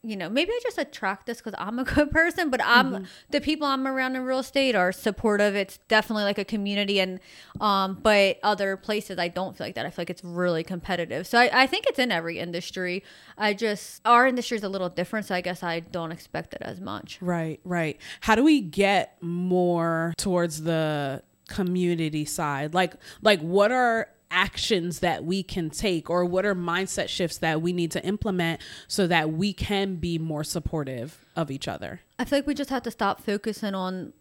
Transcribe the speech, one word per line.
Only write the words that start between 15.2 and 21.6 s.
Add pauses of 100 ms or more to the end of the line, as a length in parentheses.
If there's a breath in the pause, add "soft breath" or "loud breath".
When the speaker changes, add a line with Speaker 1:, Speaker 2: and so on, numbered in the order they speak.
Speaker 1:
so
I
guess
I
don't
expect
it
as
much.
Speaker 2:
Right,
right. (220 loud breath)
How
do
we
get
more
towards
the (260)
community